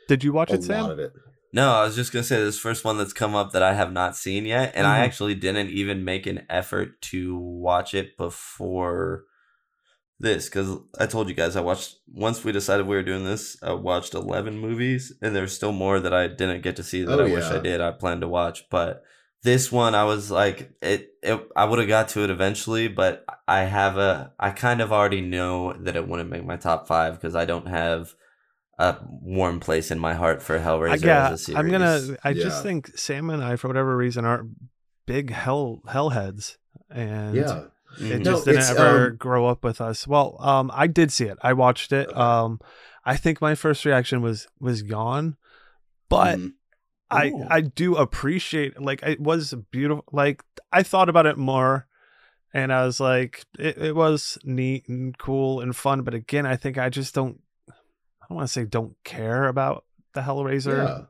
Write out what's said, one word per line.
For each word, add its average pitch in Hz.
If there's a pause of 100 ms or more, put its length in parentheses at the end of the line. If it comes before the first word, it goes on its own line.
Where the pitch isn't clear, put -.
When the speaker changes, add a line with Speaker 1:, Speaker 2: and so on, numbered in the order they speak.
Speaker 1:
Did 135
you 143
watch 160
Speaker 2:
a 202
Speaker 1:
it, 92
Sam? 90
Speaker 2:
lot 135
of 73
it. 69 (420)
Speaker 3:
No, 131
I 110
was 107
just 120
gonna 120
say 120
this 104
first 113
one 110
that's 101
come 104
up 101
that 92
I 95
have 95
not 90
seen 98
yet, 120
and 101
I 104
Speaker 1:
Mm-hmm. 117
Speaker 3:
actually 104
didn't 95
even 98
make 92
an 95
effort 92 (100)
to 90
watch 87
it 98
before 87 (960)
this, 104
'cause 95 (220)
I 110
told 110
you 87
guys 82
I 95
watched, 90 (100)
once 113
we 107
decided 101
we 101
were 95
doing 95
this, 104
I 87
watched 90
eleven 92
movies, 120 (100)
and 104
there's 95
still 104
more 98
that 90
I 90
didn't 90
get 90
to -
see 92
that 127
Speaker 2:
Oh, 135
Speaker 3:
I 104
wish 85
I 85
Speaker 2:
yeah. 82
Speaker 3:
did, 87
I 85
plan 87
to 90
watch, 87
but 85 (400)
this 127
one, 117
I 104
was 104
like, 95 (120)
it, 95
it, 107 (160)
I 98
would've 113
got 110
to 104
it 101
eventually, 101
but 95 (220)
I 95
have 98
a, 92
I 98
kind 120
of 107
already 101
know 90
that 90
it 85
wouldn't 85
make 87
my 87
top 82
five 82
'cause 82
I 85
don't 85
have 85 (640)
a 85 (120)
warm 90
place 80
in 85
my 82
heart 82
for 80
Hellraiser 82
Speaker 1:
I, 170
yeah, 147
Speaker 3:
as -
a -
series. 143
Speaker 1:
I'm 156
gonna, 156
I 143
just 165
Speaker 2:
Yeah. 143
Speaker 1:
think 175
Sam 151
and 151
I, 123
for 120
whatever 131
reason, 123
aren't 117 (560)
big 131
Hell, 127
Hell 143
heads, 104 (320)
and 107
Speaker 2:
Yeah. 131
Speaker 1:
it - (320)
Speaker 3:
Mm-hmm. 120
Speaker 1:
just -
Speaker 2:
No, 135
Speaker 1:
didn't 135 (100)
Speaker 2:
it's, - (100)
Speaker 1:
ever 123
Speaker 2:
um, 117
Speaker 1:
grow 123
up 123
with 113
us. 113
Well, 143
um, 135
I 147
did 160
see -
it. 101
I 123
watched 127
it. 139
Speaker 2:
Okay. -
Speaker 1:
Um, 117 (440)
I 131
think 160
my 151
first 151
reaction 127
was, 113 (120)
was 123
yawn, 120 (720)
but -
Speaker 2:
Mm-hmm. 180 (640)
Speaker 1:
I, 147
Speaker 3:
Ooh. 139
Speaker 1:
I 165
do 160
appreciate, 147
like, 139
it 151
was 151 (180)
beautiful. 147
Like, 143 (300)
I 180
thought 190
about 165
it 151
more, 131 (680)
and 135
I 127
was 127
like, 127 (160)
it, 151
it 156
was 156
neat 131
and 127
cool 135
and 123
fun. 135
But 120
again, 139
I 131
think 131
I 127
just 131
don't, 131 (280)
I - (560)
don't 175
wanna 143
say 123
don't 113
care 120
about 135 (300)
the 135
Hellraiser 135
Speaker 2:
Yeah. -